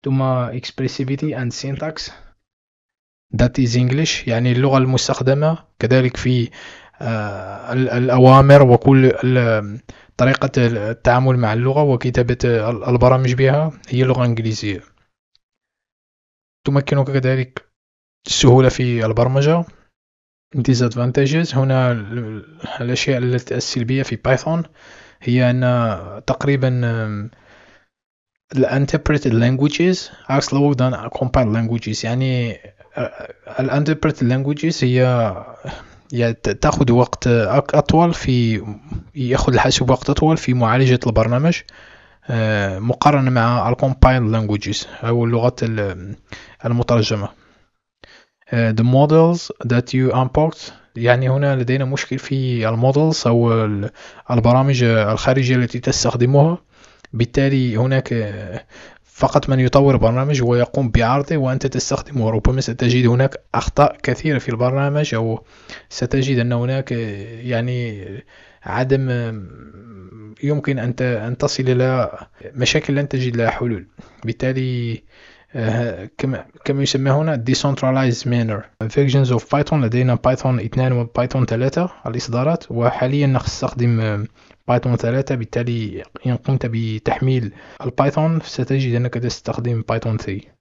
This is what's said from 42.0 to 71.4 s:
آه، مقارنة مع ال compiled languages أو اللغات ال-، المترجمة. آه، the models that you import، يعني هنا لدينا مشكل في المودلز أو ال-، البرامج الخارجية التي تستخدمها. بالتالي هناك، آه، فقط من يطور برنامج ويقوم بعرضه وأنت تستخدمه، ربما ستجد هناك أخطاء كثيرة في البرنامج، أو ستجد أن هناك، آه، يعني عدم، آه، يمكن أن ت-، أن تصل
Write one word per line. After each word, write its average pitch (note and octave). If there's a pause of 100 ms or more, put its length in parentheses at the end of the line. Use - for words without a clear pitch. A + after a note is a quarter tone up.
آه، G#2+
مقارنة C3
مع A#2+
ال -
compiled B2+
languages G#2 (180)
أو A#2
اللغات A#2+
ال-، G2+ (480)
المترجمة. A#2 (1200)
آه، A#2
the A2+
models D3+ (180)
that A#2+ (100)
you C3
import، D3+ (240)
يعني B2
هنا C#3
لدينا B2+
مشكل C3+
في B2+
المودلز C3+
أو A#2
ال-، G#2+ (400)
البرامج B2
الخارجية A#2
التي B2
تستخدمها. C#3 (540)
بالتالي B2+
هناك، C3
آه، G2+ (380)
فقط -
من C3
يطور C3+
برنامج B2+
ويقوم A#2+
بعرضه A#2+
وأنت C3
تستخدمه، B2+
ربما B2+
ستجد B2
هناك B2+ (140)
أخطاء -
كثيرة C#3+
في -
البرنامج، C#3
أو A2+ (440)
ستجد C3
أن A#2+
هناك، C3
آه، A2+
يعني A#2+ (560)
عدم، C3
آه، A#2 (1000)
يمكن C#3+
أن A#2+
ت-، C3
أن A#2+
تصل C3+